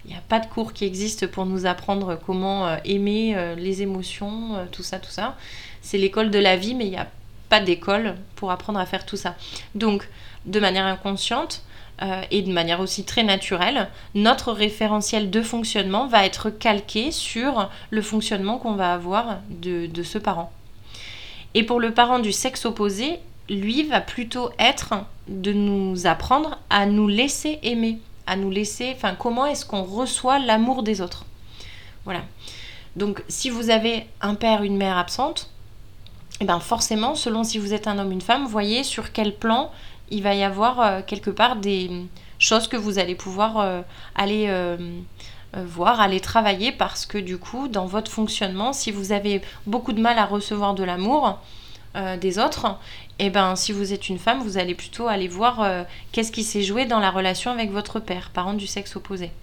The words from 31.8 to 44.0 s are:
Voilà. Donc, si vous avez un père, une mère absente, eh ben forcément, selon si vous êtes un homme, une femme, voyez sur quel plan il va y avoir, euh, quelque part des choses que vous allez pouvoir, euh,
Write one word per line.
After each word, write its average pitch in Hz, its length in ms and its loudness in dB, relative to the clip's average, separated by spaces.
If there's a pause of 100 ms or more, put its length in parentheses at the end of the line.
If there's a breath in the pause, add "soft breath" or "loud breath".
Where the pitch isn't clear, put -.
Voilà. - 180 -6 (760 loud breath)
Donc, 196 320 -2
si - 200 -4
vous 233 220 0
avez 226 380 4 (120)
un 208 140 0
père, 214 300 4
une 196 120 0
mère 190 220 2
absente, 254 520 -2 (880)
eh 208 60 2
ben 175 120 4
forcément, 226 560 0
selon 226 300 0
si 220 140 -2
vous 202 140 -2
êtes 214 140 -2
un 208 140 0
homme, 196 100 0
une 185 100 -2
femme, 254 240 2
voyez 214 380 2
sur - 300 -4
quel 208 240 0
plan 240 340 2 (400 loud breath)
il 208 100 -2
va 202 140 4
y 196 80 2
avoir, 208 380 2
euh, 196 200 4
quelque 196 300 -4
part 240 240 4
des 196 340 0 (520 loud breath)
choses 226 260 4
que - 100 -2
vous 208 220 0
allez 180 160 0
pouvoir, 202 460 0
euh, 185 220 0 (340 loud breath)